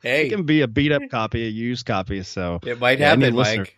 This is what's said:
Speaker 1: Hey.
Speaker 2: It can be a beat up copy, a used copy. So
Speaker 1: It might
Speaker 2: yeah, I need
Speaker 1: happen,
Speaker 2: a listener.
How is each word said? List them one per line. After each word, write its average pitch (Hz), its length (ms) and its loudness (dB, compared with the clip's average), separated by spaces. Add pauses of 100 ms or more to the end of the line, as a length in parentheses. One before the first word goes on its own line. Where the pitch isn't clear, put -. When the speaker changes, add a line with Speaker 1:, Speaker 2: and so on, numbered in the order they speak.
Speaker 1:
Hey. 139 260 0
Speaker 2:
It - 20 -4
can 202 140 -2
be 156 180 4
a 131 60 2
beat 143 240 0
up 143 180 2
copy, 113 360 -4
a 113 40 -4
used 117 360 -6
copy. 98 380 -4
So 87 420 -6
Speaker 1:
It 120 140 -8
might 127 200 2
Speaker 2:
yeah, 147 120 6
I - 40 6
need 131 100 4
Speaker 1:
happen, 120 100 2
Speaker 2:
a - 20 0
listener. 107 300 0 (100)